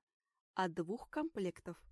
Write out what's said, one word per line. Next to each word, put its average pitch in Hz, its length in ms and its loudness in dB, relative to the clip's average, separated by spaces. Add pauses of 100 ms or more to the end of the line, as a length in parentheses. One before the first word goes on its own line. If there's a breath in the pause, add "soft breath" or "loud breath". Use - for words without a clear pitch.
(540)
а 185 140 4
двух 175 400 -2
комплектов, 202 840 -2